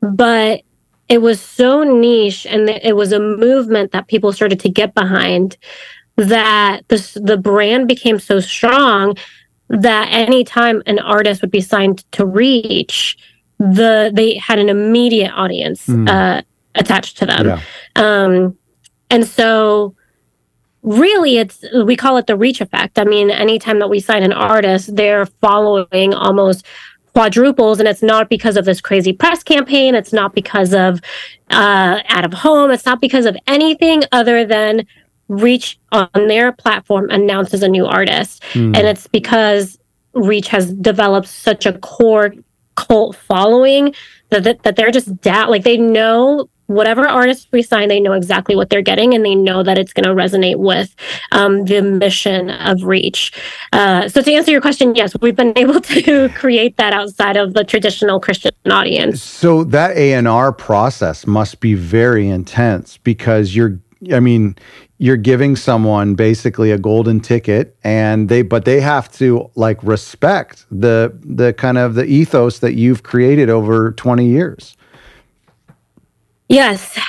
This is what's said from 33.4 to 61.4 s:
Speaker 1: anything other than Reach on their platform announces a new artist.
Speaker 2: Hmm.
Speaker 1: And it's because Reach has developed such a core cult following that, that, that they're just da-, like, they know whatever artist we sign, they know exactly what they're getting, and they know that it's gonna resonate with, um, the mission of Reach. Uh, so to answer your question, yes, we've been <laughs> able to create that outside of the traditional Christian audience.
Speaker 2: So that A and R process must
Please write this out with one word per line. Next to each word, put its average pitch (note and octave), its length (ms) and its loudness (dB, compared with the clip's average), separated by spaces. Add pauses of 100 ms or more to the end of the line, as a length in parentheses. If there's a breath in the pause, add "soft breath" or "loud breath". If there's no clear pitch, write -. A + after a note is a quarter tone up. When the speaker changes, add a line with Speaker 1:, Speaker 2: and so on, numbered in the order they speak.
Speaker 1:
anything D#4 640 2
other A#3 340 2
than G#3+ 400 0 (440 soft breath)
Reach A#3+ 500 -2 (120)
on G3 180 0 (180)
their A#3 240 2
platform G3+ 580 -4
announces G3 540 -2
a G3 40 2
new F#3 200 0
artist. - 560 -4 (100)
Speaker 2:
Hmm. A2+ 220 0
Speaker 1:
And G#3 120 2
it's G#3 200 -4
because G#3+ 720 -2 (340)
Reach G#3 360 -2
has F#3 240 0
developed G3 540 0
such - 380 -4
a G3 140 -2
core G#3+ 560 0 (400)
cult G#3+ 400 0
following C4 800 2 (340 loud breath)
that, G3+ 140 0
that, - 200 -2
that G3+ 120 0
they're A3+ 160 2
just A3+ 300 -2
da-, G#3+ 260 0
like, G#3 160 0
they A#3+ 120 2
know A#3 720 0 (180)
whatever A3 400 0
artist B3+ 460 -2
we A#3+ 80 2
sign, G#3+ 260 -2
they G3+ 120 0
know G3 120 0
exactly F#3+ 420 -2
what G3 160 0
they're G3+ 120 0
getting, G#3+ 320 0
and A3 100 0
they G3+ 120 0
know F#3+ 280 0
that F#3+ 140 0
it's F#3+ 160 -4
gonna F#3+ 200 0
resonate F#3 440 0
with, F#3 360 -2 (380 loud breath)
um, G3+ 340 0
the G3+ 160 0
mission F#3+ 680 -2
of F#3 340 -4
Reach. - 480 -4 (400 loud breath)
Uh, G3 380 0
so C#4 120 2
to D4 120 2
answer D#4 180 2
your C#4+ 80 2
question, B3+ 340 0
yes, G#3+ 280 -2
we've A#3 140 0
been A#3+ 180 2
<laughs> - 40 -6
able C4 220 2
to C#4 560 2
create A#3+ 400 0
that G#3 160 -2
outside G3+ 460 -2
of G3 160 -2
the G#3 100 0
traditional G3+ 560 -2
Christian F#3 320 -4 (180)
audience. G3 540 -2
Speaker 2:
So E3 420 0
that D#3 300 0
A C#3+ 180 2
and B2 140 0
R B2 240 2
process G#2 720 -2
must G#2 360 -2